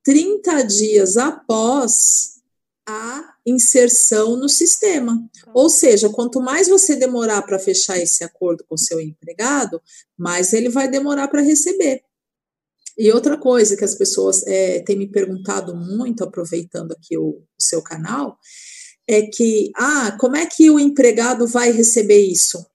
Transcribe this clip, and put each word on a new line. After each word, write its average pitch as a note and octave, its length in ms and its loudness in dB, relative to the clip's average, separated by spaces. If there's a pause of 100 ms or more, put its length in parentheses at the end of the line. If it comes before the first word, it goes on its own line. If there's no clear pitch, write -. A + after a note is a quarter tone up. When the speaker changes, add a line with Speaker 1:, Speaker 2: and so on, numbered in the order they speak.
Speaker 1:
trinta E4 600 2
dias G#3+ 560 2
após A#3+ 1160 0 (520)
a A#3 460 -12 (120)
inserção A#3+ 920 2
no C4+ 100 -4
sistema. C#4+ 720 0 (260)
Speaker 2:
Tá. A3+ 100 -20
Speaker 1:
Ou C4+ 160 4
seja, A3 400 4
quanto A#3+ 300 -4
mais D4 300 0
você F#4 260 4
demorar A#3+ 460 -2
pra G3+ 180 -4
fechar F#3+ 400 -2
esse E3+ 240 -2
acordo E3+ 400 -6
com - 120 -12
o D#3+ 40 -6
seu E3 220 -4
empregado, E3+ 800 -6 (360)
mais F3 360 -2
ele A#3 160 0
vai C4 180 -2
demorar C#4 400 -2
pra D4 140 0
receber. D4+ 600 0 (960)
E A3 140 4
outra C4 260 0
coisa A#3+ 380 2
que G3 80 -6
as G3 120 -4
pessoas, F#3+ 520 -2
é, F#3+ 320 0
têm G3 180 -2
me G3 140 -6
perguntado F#3+ 640 -4
muito, G#3 480 -6
aproveitando E3+ 680 -10
aqui - 240 -10
o, D#3+ 140 -4
o D3+ 140 -16 (140)
seu - 220 -2
canal, G#3 560 -10 (680)
é G#3+ 180 2
que, G#3+ 520 0
"Ah, B3+ 420 -2
como C4 200 0
é E4 80 -2
que D#4+ 240 6
o D4+ 100 6
empregado A#3+ 680 2
vai A#3+ 260 0
receber A3 500 4
isso? F3 540 -2